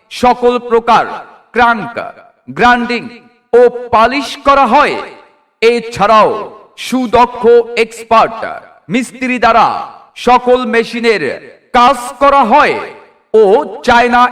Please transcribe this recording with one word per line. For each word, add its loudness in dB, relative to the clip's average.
সকল 0
প্রকার 2
ক্র্যাঙ্ক, -2
গ্রাইন্ডিং -2
ও 6
পালিশ 0
করা 2
হয়। 0
এছাড়াও 2
সুদক্ষ 0
এক্সপার্ট -2
মিস্ত্রি -6
দ্বারা 2
সকল 2
মেশিনের -2
কাজ 4
করা 4
হয় 2
ও 6
চায়না 2